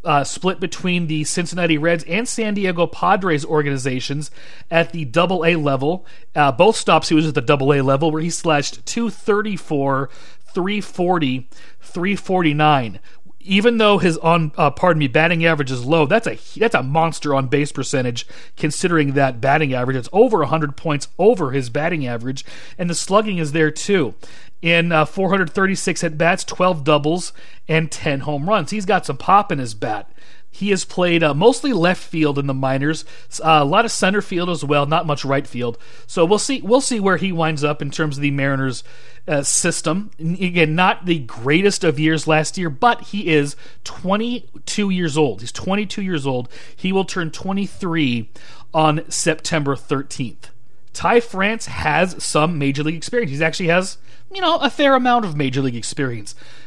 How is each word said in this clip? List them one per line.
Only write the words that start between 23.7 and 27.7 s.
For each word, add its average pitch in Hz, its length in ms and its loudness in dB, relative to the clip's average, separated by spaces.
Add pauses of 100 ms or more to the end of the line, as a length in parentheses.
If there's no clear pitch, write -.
too. 175 440 0 (460)
In, 170 320 4
uh, 156 120 4
four 190 240 0
hundred 185 200 2
thirty-six 190 540 0
at 156 140 -2
bats, 175 260 2
twelve 175 400 0
doubles, 151 500 2 (340)
and 160 240 0